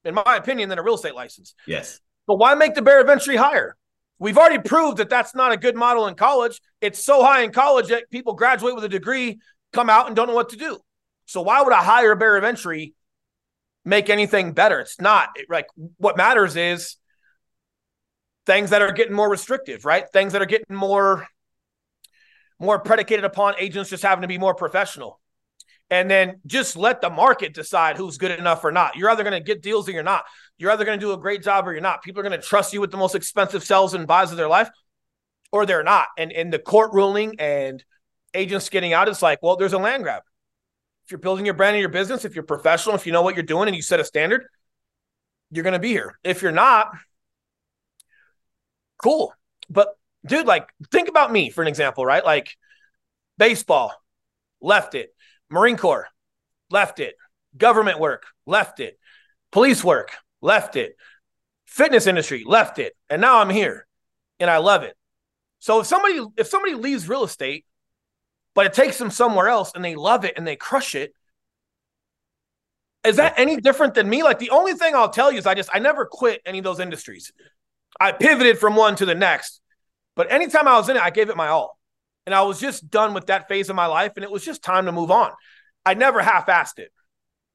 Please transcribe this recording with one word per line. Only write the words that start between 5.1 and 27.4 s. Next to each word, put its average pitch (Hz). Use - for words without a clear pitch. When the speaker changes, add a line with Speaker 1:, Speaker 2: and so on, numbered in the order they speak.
Speaker 1:
not 254
a 226
good 240
model 240
in 180
college. 233
It's 208
so 277
high 269
in 220
college 254
that 233
people 240
graduate 240
with 220
a 208
degree, 220
come 233
out, 233
and 226
don't 233
know 233
what 233
to 233
do. 277
So -
why 214
would 262
a 220
higher 214
barrier 208
of 196
entry 165
make 202
anything 202
better? 165
It's -
not. 190
It, 143
like, 160
what 180
matters 196
is 175
things 196
that 208
are 196
getting 220
more 208
restrictive, 190
right? 175
Things 196
that 196
are 190
getting 214
more, 196
more 196
predicated 214
upon 202
agents 190
just 185
having 190
to 180
be 180
more 185
professional. 156
And 180
then 190
just 247
let 240
the 175
market 175